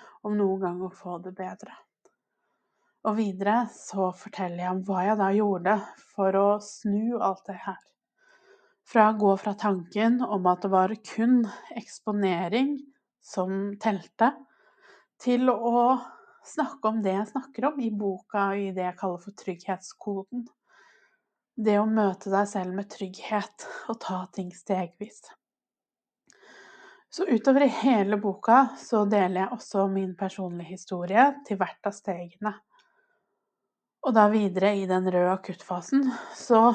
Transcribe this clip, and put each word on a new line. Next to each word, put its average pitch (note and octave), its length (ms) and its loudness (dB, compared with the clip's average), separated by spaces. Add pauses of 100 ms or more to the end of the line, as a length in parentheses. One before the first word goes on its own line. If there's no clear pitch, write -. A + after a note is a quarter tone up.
(240)
om G#3 120 -4
noen F#3+ 280 0
gang F3+ 200 -6
å F3+ 80 -10
få F3 320 -12
det F#3 120 -14
bedre. F#3+ 400 -12 (1300)
Og G#3 80 0
videre G#3 560 0
så F#3+ 420 -4
forteller F3+ 520 -8
jeg F#3 100 -4
om F#3+ 100 -4
hva F#3+ 220 0
jeg G#3+ 100 2
da G3 160 2
gjorde G3+ 460 2 (320)
for F#3+ 260 0
å G3+ 100 6 (140)
snu A3 560 -2
alt F#3+ 300 -4
det F#3 160 -12
her. F#3 160 -10 (1080)
Fra G#3+ 240 6
å G#3+ 80 -2
gå G3+ 220 4
fra G3+ 180 -4
tanken G#3 640 0
om F#3+ 280 0
at F3+ 160 0
det F#3+ 60 0
var F#3+ 220 4 (140)
kun A#3+ 320 2 (380)
eksponering G3+ 1000 -2 (460)
som G3 560 -4
telte, A3 540 0 (880)
til B3 280 2
å A#3+ 500 2 (420)
snakke - 480 -4
om A3 140 -4
det F#3+ 100 0
jeg G#3 160 -4
snakker C4 380 -4
om D#4 100 -6
i A3+ 160 -2
boka, G3+ 540 -4 (100)
i G3 160 -4
det F#3 140 -4
jeg F3+ 100 -8
kaller F3+ 240 -6
for G3+ 160 -18
trygghetskoden. G3 1080 -10 (1080)
Det G#3 240 2
å G#3+ 80 2
møte G3+ 460 0
deg G3+ 180 2
selv F#3 240 -4
med G3+ 160 -6
trygghet - 760 -6 (260)
og A#3 100 -10
ta F#3 220 -6 (100)
ting F3+ 160 -8
stegvis. F#3 720 -6 (1900)
Så F#4+ 180 -4
utover C4+ 360 4
i A3 160 2
hele G#3 360 4
boka A3+ 640 2
så G#3+ 260 0
deler F#3+ 380 2
jeg B3 100 -6
også G3 380 -2
min F#3+ 260 -4
personlige F3 560 -8
historie F#3 540 2 (180)
til G3 140 -6
hvert - 260 -6
av G3+ 80 -4
stegene. F3+ 600 -8 (1500)
Og A#3+ 140 2
da G#3+ 160 10
videre G3 480 2
i F#3+ 100 -4
den F#3 160 2
røde F3+ 240 2
akuttfasen, F#3+ 800 -2 (260)
så A#3 400 6